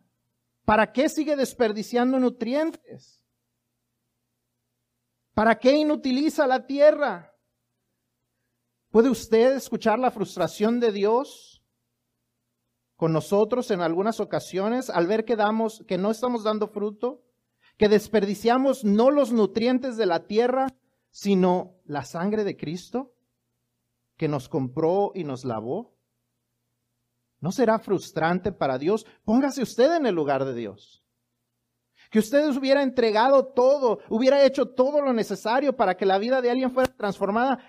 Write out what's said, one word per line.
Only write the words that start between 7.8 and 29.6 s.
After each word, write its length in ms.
¿Puede 200
usted 440
escuchar 440
la 100
frustración 680
de 120
Dios 720
con 180
nosotros 560
en 120
algunas 380
ocasiones 680
al 160
ver 200
que 100
damos, 520
que 120
no 100
estamos 340
dando 240
fruto, 560
que 100
desperdiciamos 960
no 280
los 200
nutrientes 640
de 120
la 180
tierra, 480
sino 640
la 180
sangre 400
de 140
Cristo 560
que 100
nos 220
compró 640
y 100
nos 220
lavó? 500
¿No 100
será 260
frustrante 760
para 280
Dios? 260
Póngase 380